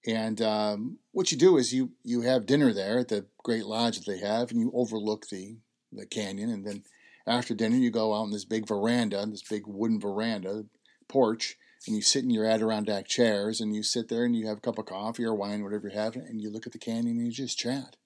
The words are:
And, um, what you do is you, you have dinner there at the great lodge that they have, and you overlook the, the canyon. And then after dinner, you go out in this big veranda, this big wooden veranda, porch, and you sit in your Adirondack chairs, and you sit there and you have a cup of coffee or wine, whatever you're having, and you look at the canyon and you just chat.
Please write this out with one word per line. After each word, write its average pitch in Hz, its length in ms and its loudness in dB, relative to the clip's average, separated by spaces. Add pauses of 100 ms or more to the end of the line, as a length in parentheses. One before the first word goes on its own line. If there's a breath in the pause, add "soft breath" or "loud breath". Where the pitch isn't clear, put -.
And, 113 360 -2
um, 107 580 0 (120)
what 185 220 0
you 143 40 -2
do 170 200 10
is 120 160 2
you, 127 180 0 (140)
you 120 160 0
have 123 240 2
dinner 139 260 6
there 101 280 0
at 123 100 -2
the 104 160 0 (180)
great 113 220 0
lodge 113 320 0
that - 120 -12
they 92 100 -4
have, 113 320 0
and 117 100 0
you 117 120 0
overlook 107 540 -2
the, 101 300 -12 (340)
the 98 140 -14
canyon. 101 440 -6
And 101 160 -6
then 104 180 -8 (440 soft breath)
after 120 260 0
dinner, 113 220 2
you 123 160 4
go 110 240 0
out 107 80 0
in 104 80 -4
this 104 140 -6
big 110 200 -4
veranda, 107 600 0
this 107 180 -10
big 104 240 -6
wooden 107 320 0
veranda, 104 640 -4 (460 soft breath)
porch, 117 480 2 (280 soft breath)
and 110 100 -4
you 104 60 -2
sit 135 220 2
in 127 80 2
your 110 140 2
Adirondack 107 600 0
chairs, 110 540 2
and 107 140 0
you 107 80 -4
sit 113 260 -2
there 117 160 0
and 120 100 2
you 110 120 -2
have 107 100 -4
a - 40 -16
cup 113 180 -4
of - 60 -6
coffee 107 380 -4
or 113 100 0
wine, 104 300 -2
whatever 101 240 -4
you're 101 140 -4
having, 113 220 -4
and 117 180 -10
you 107 80 -6
look 110 160 -10
at - 80 -12
the 113 60 -14
canyon 117 380 -2
and 117 80 -2
you 117 60 -2
just 120 260 -6
chat. 131 480 -6